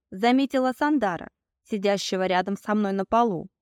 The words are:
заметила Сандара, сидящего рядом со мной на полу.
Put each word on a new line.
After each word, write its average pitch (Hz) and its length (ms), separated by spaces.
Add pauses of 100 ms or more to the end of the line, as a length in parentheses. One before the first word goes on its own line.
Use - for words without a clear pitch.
(100)
заметила 254 640
Сандара, 247 540 (320)
сидящего 196 640
рядом 185 300
со - 180
мной 202 180
на 196 120
полу. 214 440 (140)